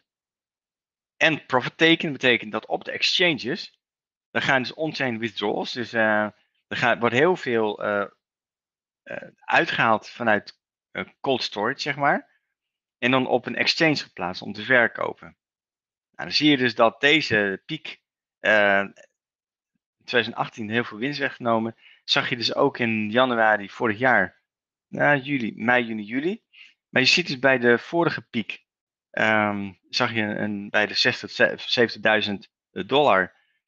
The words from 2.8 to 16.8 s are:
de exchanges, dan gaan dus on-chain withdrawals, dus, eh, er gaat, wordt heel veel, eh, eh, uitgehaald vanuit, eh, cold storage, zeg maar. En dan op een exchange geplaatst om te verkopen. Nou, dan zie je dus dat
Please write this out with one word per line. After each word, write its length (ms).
de 80
exchanges, 880
dan 100
gaan 200
dus 120
on-chain 460
withdrawals, 520
dus, 220
eh, 300
er 100
gaat, 220
wordt 160
heel 200
veel, 480
eh, 220
eh, 260
uitgehaald 680
vanuit, 500
eh, 140
cold 220
storage, 380
zeg 140
maar. 460
En 140
dan 160
op 180
een 100
exchange 400
geplaatst 460
om 120
te 100
verkopen. 720
Nou, 180
dan 20
zie 180
je 80
dus 180
dat 260